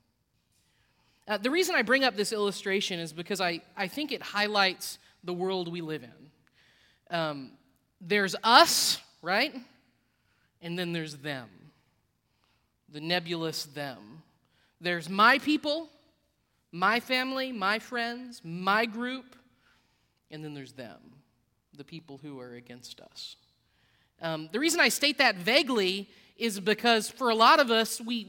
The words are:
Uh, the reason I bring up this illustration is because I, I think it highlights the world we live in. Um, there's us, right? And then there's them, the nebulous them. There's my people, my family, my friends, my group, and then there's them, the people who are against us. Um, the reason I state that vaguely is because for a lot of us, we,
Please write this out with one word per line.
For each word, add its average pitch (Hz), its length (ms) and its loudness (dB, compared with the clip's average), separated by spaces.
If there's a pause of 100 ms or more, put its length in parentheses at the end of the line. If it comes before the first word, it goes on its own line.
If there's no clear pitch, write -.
(1300)
Uh, 208 100 -2
the 214 140 -2
reason 349 240 0
I 269 80 2
bring 262 220 2
up 214 120 0
this 202 160 -2
illustration 196 680 -2
is 165 140 -8
because 170 260 -6
I, 170 220 -2 (160)
I 202 100 -4
think 294 260 -6
it 202 100 -8
highlights 202 760 0 (260)
the 180 120 -6
world 180 360 -2
we 170 120 -6
live 156 200 -8
in. 139 280 -20 (840)
Um, 151 380 -4 (480)
there's 196 420 0
us, 262 560 8 (220)
right? 214 340 0 (1080)
And 170 160 -6
then 175 160 -4
there's 156 240 -8
them, 131 320 -10 (1400)
the 147 140 -14
nebulous 165 640 -2
them. 135 560 -12 (580)
There's 170 300 -4
my 226 280 8
people, 302 520 -2 (840)
my 190 260 2
family, 262 540 -2
my 208 260 0
friends, 240 640 -8
my 185 440 0
group, 247 500 -8 (960)
and 151 120 -14
then 151 120 -10
there's 131 180 -14
them, 101 400 -16 (640)
the 143 100 -16
people 160 380 -16
who 143 180 -14
are 123 140 -16
against 120 480 -18
us. - 340 -18 (880)
Um, 160 280 -6
the 214 100 -4
reason 330 200 2
I 269 80 6
state 285 300 0
that 233 180 4
vaguely 202 720 0 (300)
is 202 200 -4
because 214 520 2
for 262 180 -2
a 226 60 2
lot 254 260 8
of 247 100 2
us, 226 300 0
we, 226 280 -6